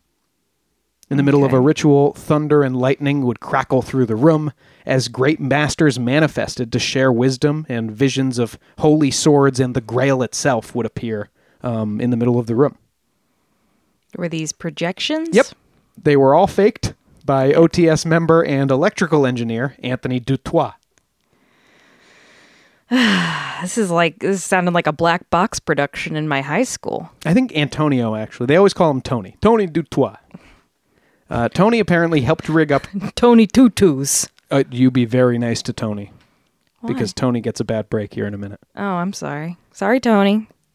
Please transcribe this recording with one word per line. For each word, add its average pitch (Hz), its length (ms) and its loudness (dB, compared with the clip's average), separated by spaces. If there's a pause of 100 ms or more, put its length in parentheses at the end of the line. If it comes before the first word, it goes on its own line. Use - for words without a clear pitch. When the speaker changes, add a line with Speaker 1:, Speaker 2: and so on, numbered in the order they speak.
(1120)
Speaker 1:
In 139 80 -2
the 139 40 2
middle 143 220 4
of 131 80 2
a 135 40 4
Speaker 2:
Okay. 127 100 4
Speaker 1:
ritual, 143 480 4
thunder 151 480 0
and 131 140 -2
lightning 139 500 0
would 117 140 -2
crackle 131 420 -2
through 127 240 -2
the 110 100 -2
room 151 360 2 (340)
as 131 220 -2
great 131 300 -2
masters 143 600 0
manifested 127 760 -2
to 123 60 0
share 131 340 0
wisdom, 135 560 0
and 113 220 -6
visions 131 480 -2
of 120 200 -4 (200)
holy 151 320 2
swords 139 500 2
and 127 140 -2
the 127 80 -2
Grail 127 400 0
itself 120 520 -4
would 117 120 -4
appear, 107 420 -8 (340)
um, 110 380 -4
in 123 100 -2
the 123 60 0
middle 120 220 0
of 117 80 -4
the 117 100 -4
room. 139 200 0 (1400)
Speaker 2:
Were 175 140 -6
these 160 220 -8
projections? 190 800 -6
Speaker 1:
Yep. 226 140 6 (560)
They 147 140 4
were 135 180 4
all 180 120 4
faked - 480 0 (300)
by 135 280 2
O 165 140 6
T 170 220 2
S 156 180 0
member 165 380 2
and 139 260 0
electrical 151 560 0
engineer 117 560 -4
Anthony 127 380 -4
Dutoit. 135 520 -2 (2250)
Speaker 2:
<sighs> 196 600 0 (120)
This 180 160 -8
is 202 120 0
like, 170 280 2
this 185 260 -2
sounded 180 300 0
like 175 120 0
a 156 60 -2
black 165 380 -2
box 175 280 0
production 156 580 -4
in 151 120 -4
my 139 140 -2
high 151 220 -2
school. - 440 -10 (160)
Speaker 1:
I 160 80 0
think 240 240 0
Antonio, 139 580 -2
actually. 107 320 -8
They 143 100 4
always 190 180 4
call 170 160 2
him 131 100 -2
Tony. 107 400 -8
Tony 214 260 2
Dutoit. 147 520 -2 (1120)
Uh, 117 180 -2
Tony 226 320 2
apparently 170 400 2
helped 156 300 -2
rig 156 200 2
up 139 160 0 (140)
Speaker 2:
<laughs> - 140 -10
Tony 233 320 6
Tutus. 185 840 2 (220)
Speaker 1:
Uh, 139 200 2
you 127 200 4
be 123 160 2
very 123 320 2
nice 117 240 -2
to 127 100 -8
Tony. 104 400 -8 (680)
Speaker 2:
Why? 226 120 -12
Speaker 1:
Because 233 220 -4
Tony 123 260 -2
gets 110 180 -8
a 117 60 -2
bad 110 240 -6
break 104 240 -6
here 104 140 -6
in 104 80 -8
a 98 40 -10
minute. 101 220 -14 (160)
Speaker 2:
Oh, 202 60 -10
I'm 190 320 -4
sorry. 151 420 -10 (160)
Sorry, 214 260 -2
Tony. 214 480 2 (280)